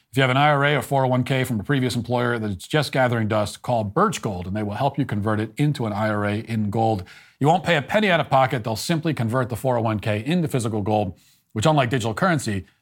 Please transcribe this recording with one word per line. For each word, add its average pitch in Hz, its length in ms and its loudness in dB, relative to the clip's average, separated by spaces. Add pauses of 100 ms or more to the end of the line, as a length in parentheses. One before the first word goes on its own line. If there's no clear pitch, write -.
(120)
If 131 60 -2
you 139 40 4
have 131 80 4
an 127 80 2
I 147 120 4
R 143 160 2
A 147 100 2
or 131 60 0
four 135 240 0
oh - 20 2
one 127 160 2
K 131 220 0
from 110 160 -2
a - 20 -6
previous 127 320 0
employer 120 420 0
that 110 140 -4
is 92 160 -10
just 151 240 0
gathering 120 380 2
dust, 107 320 -2
call 117 240 -2
Birch 160 360 0
Gold 92 240 -6
and 95 100 -6
they 107 60 -4
will 101 120 -4
help 135 260 -2
you 135 60 0
convert 107 340 -2
it 110 160 -4
into 143 300 0
an 104 80 -2
I 107 160 0
R 104 160 0
A 104 140 0
in 110 300 -4
gold. 110 340 0 (360)
You 135 80 2
won't 170 160 2
pay 170 140 2
a 143 40 0
penny 208 300 2
out 170 80 4
of 139 100 -2
pocket. 131 360 2
They'll 113 100 -2
simply 160 380 -2
convert 120 340 0
the 113 80 -6
four 127 220 0
oh 117 40 0
one 110 200 0
K 107 220 -2
into 160 260 0
physical 113 320 -2
gold, 104 360 -2 (360)
which, 110 120 0
unlike 147 240 4
digital 117 240 -2
currency, 123 520 0 (160)